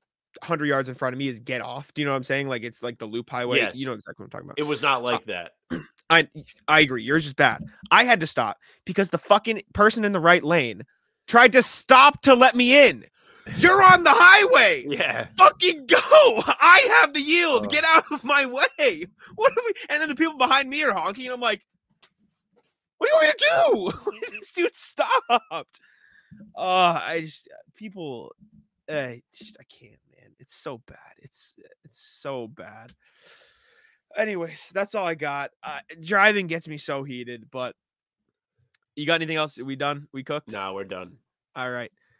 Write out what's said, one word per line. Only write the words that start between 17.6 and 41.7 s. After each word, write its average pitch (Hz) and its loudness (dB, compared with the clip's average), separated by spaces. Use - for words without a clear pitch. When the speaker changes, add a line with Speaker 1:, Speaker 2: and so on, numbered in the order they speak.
Speaker 2:
Uh. 208 -10
Speaker 1:
Get 302 0
out 320 4
of 294 -10
my 277 0
way. 254 -2
What 508 0
are 480 -4
we? 453 -6
And 294 -4
then 320 -4
the 294 -10
people 311 -4
behind 262 0
me 285 -6
are 247 0
honking, 196 -8
and 254 -10
I'm 247 -12
like, 220 -6
"What - -2
do 587 0
you 640 4
want 622 4
me 587 0
to - -18
do?" 403 -12
<laughs> 208 -18
This - -20
dude - -6
stopped. - -6
Uh, 180 -4
I 160 -10
just, - -20
people, 160 -18
uh, 139 -10
just, 214 -20
I - -20
can't, - -20
man. - -20
It's - -20
so 135 -16
bad. - -20
It's, - -20
it's - -20
so 131 -12
bad. 110 -20
Anyways, 175 -8
that's 202 -6
all 196 -6
I 165 -6
got. 143 -10
Uh, 143 -14
driving 196 -2
gets 160 -12
me 151 -14
so 139 -10
heated, 123 -16
but 127 -10
you 147 -12
got 165 0
anything 160 -8
else? 151 -6
Are 123 -16
we 135 -12
done? 143 -8
We 135 -14
cooked? 147 -12
Speaker 2:
Nah, 98 -10
we're 98 -12
done. 92 -18
Speaker 1:
All 127 -10